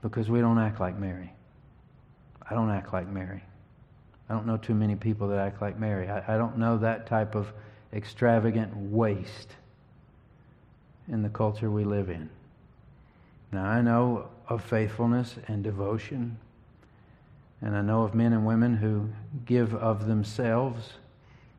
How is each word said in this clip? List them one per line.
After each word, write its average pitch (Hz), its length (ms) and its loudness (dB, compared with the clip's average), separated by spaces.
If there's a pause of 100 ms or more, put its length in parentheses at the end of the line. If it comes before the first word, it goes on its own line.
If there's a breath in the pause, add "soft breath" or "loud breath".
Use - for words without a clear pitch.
Because 110 260 -2
we 120 120 4
don't 117 180 6
act 107 200 0
like 92 200 -2
Mary. 92 340 -8 (1120)
I - 60 -6
don't 113 160 2
act 98 240 -2
like 90 140 -2
Mary. 95 340 -8 (880)
I 110 60 -2
don't 107 100 -2
know 113 120 0
too 110 180 0
many 107 200 4
people 104 340 -2
that 101 100 0
act 98 240 -2
like 104 160 -6
Mary. 101 280 -2
I, 104 280 -2
I - 20 4
don't 117 220 0
know 113 180 2
that 113 300 0
type 107 260 0
of 104 180 -2 (400 loud breath)
extravagant 110 840 2
waste 104 800 -2 (1500 soft breath)
in 110 160 0
the 104 60 0
culture 107 420 0
we 104 120 2
live 101 260 0
in. 80 200 -8 (1200 soft breath)
Now, 95 140 -2
I 110 160 2
know 120 460 4 (200)
of 117 160 -4
faithfulness 117 720 0 (120)
and 104 160 -4
devotion, 110 760 -4 (1200 soft breath)
and 107 140 -2
I 101 60 0
know 110 220 4
of 104 100 -2
men 117 200 4
and 110 120 2
women 113 320 4
who 107 320 0 (360)
give 120 300 2
of 107 320 0
themselves, 113 840 0 (640 soft breath)